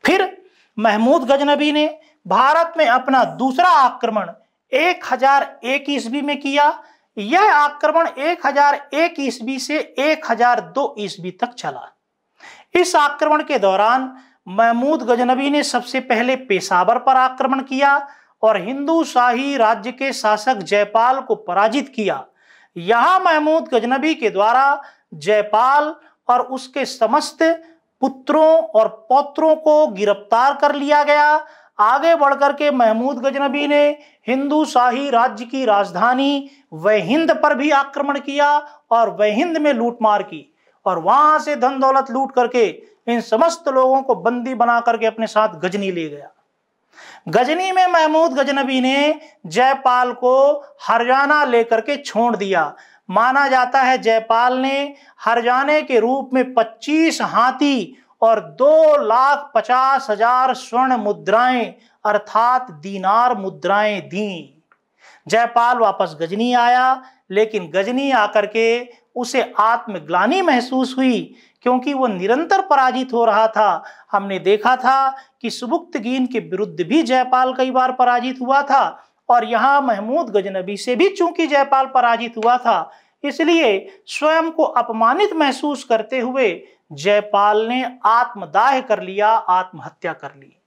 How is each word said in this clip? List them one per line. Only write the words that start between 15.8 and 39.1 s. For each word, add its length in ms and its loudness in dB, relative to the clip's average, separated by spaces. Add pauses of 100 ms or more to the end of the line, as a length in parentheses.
पहले 360 -2
पेशावर 600 0
पर 180 2
आक्रमण 460 0
किया 340 0 (460)
और 160 4
हिंदू 460 -2
शाही 520 0
राज्य 360 0
के 200 -6
शासक 460 0
जयपाल 640 0
को 160 -4
पराजित 520 -2
किया। 360 -4 (520)
यहाँ 440 2
महमूद 480 0
गजनबी 460 0
के 160 -2
द्वारा 500 2 (360)
जयपाल 760 0 (340)
और 140 2
उसके 440 -8
समस्त 560 -2 (600)
पुत्रों 540 2
और 320 2 (200)
पौत्रों 480 2
को 320 4
गिरफ्तार 680 0
कर 200 0
लिया 300 0
गया। 300 4 (440)
आगे 360 2
बढ़कर 380 2
के 180 0
महमूद 480 0
गजनबी 480 -4
ने 180 2 (440)
हिंदू 380 0
शाही 440 0
राज्य 340 0
की 200 -6
राजधानी 840 0 (240)
वहिंद 600 0
पर 200 0
भी 180 -2
आक्रमण 480 -2
किया 360 0 (340)
और 220 2